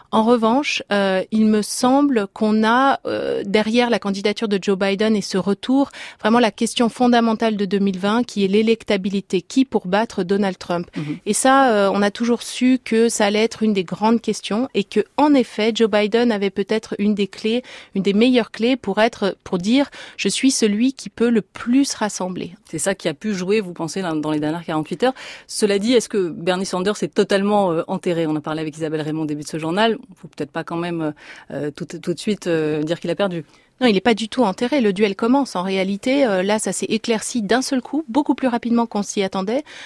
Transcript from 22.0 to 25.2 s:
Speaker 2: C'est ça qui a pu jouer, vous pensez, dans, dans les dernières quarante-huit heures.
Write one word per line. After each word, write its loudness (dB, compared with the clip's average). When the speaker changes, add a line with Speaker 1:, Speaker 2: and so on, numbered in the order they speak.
Speaker 2:
C'est -6
ça 0
qui -4
a -4
pu -6
jouer, 0
vous -8
pensez, -6
dans, -2
dans -2
les 0
dernières -4
quarante-huit -4
heures. 2